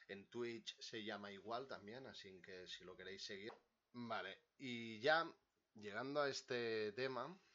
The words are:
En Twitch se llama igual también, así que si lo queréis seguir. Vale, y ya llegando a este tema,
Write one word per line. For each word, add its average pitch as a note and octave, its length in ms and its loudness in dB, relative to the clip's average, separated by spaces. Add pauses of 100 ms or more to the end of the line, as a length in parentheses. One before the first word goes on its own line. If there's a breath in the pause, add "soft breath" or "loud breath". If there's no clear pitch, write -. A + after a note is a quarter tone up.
En G2 200 -6
Twitch A#2 500 0
se A2+ 240 -4
llama G2+ 280 0
igual G#2 340 -2
también, G#2+ 420 -6
así F#2+ 340 -12
que F2+ 260 -8
si - 160 -8
lo F2+ 120 -8
queréis F#2 280 -6
seguir. G#2 300 -4 (400)
Vale, G#2+ 460 -2 (180)
y A#2 420 -2
ya D#3 260 8 (500)
llegando A2+ 460 0
a C#3 80 6
este A#2 600 2
tema, C3 460 0 (180 soft breath)